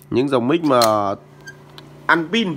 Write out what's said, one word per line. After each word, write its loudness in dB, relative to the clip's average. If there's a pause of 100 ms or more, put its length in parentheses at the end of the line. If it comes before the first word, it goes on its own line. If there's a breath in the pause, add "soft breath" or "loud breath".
những -2
dòng 0
mic 0
mà 2 (1300)
ăn 0
pin, -2